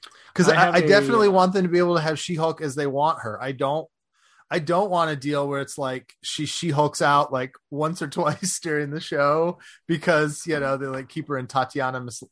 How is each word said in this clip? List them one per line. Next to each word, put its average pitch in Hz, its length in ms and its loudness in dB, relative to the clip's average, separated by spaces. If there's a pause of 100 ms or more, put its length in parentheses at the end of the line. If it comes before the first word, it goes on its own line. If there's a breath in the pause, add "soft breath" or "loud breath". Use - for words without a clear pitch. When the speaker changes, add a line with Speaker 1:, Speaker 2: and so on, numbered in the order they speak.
(340 loud breath)
Speaker 1:
'cause 180 160 4
Speaker 2:
I - 20 6
Speaker 1:
I, - 40 6
Speaker 2:
have 175 180 4
Speaker 1:
I 175 60 6
Speaker 2:
a, 156 80 2
Speaker 1:
definitely 151 400 6
Speaker 2:
uh, 196 40 4
Speaker 1:
want 185 220 4
them 190 100 0
to 175 60 -2
be 175 80 2
able 175 180 2
to 160 60 0
have 156 160 -2
She-Hulk 160 420 -4
as 147 140 -6
they 143 120 -2
want 143 340 0
her. 107 220 -10
I 135 100 -6
don't, 139 360 -2 (640 soft breath)
I 170 100 -2
don't 196 280 0
want 170 220 0
a 151 60 -4
deal 143 300 -2
where 139 140 -2
it's 135 160 -8
like 131 460 -8
she, - 240 -6
She-Hulks 147 560 0
out, 147 280 4
like, 131 220 -4 (180)
once 151 300 -4
or 156 80 -6
<laughs> - 0 -
twice 165 520 -2
during 147 300 -2
the 151 100 -6
show 156 580 0 (280 loud breath)
because, 156 600 2
you 156 120 -2
know, 135 200 -2
they, 139 80 -6
like, 131 240 -8
keep - 180 -10
her 147 80 -4
in 127 100 -6
Tatiana 131 540 -2
Mas-, 123 320 -12